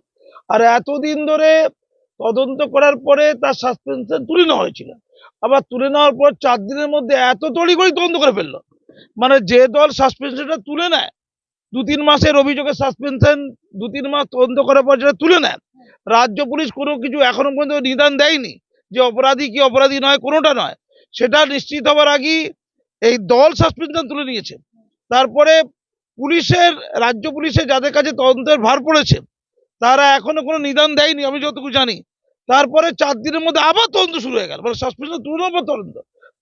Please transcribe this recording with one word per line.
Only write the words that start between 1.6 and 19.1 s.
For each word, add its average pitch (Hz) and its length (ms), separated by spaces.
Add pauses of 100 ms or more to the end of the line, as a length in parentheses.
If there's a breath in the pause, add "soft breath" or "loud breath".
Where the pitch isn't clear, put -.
তদন্ত 262 440
করার 285 340
পরে 285 380
তার 262 200
সাসপেনশন 254 720
তুলে 330 180
নেওয়া 269 180
হয়েছিল, - 300 (500 soft breath)
আবার 262 180 (100)
তুলে 254 180
নেওয়ার 294 240
পর 277 280
চার 247 180
দিনের 277 300
মধ্যে 285 260
এত 254 300
তড়িঘড়ি 339 460
তদন্ত 339 260
করে 285 160
ফেললো। 160 280 (560 soft breath)
মানে, 262 240
যে 247 280
দল 294 220
সাসপেনশনটা 269 640
তুলে 294 320
নেয়, 320 200 (640)
দু 262 80
তিন 294 200
মাসের 302 340
অভিযোগের 277 360
সাসপেনশন 269 800
দু 208 380
তিন 269 200
মাস 285 240
তদন্ত 254 280
করার 277 220
পর 269 140
যেটা 277 160
তুলে 330 280
নেয়, - 160 (520 soft breath)
রাজ্য 226 360
পুলিশ 262 280
কোনো 285 260
কিছু 262 220
এখনো 254 300
পর্যন্ত 285 320
নিদান 277 340
দেয়নি 269 420 (320)
যে 220 100
অপরাধী 254 480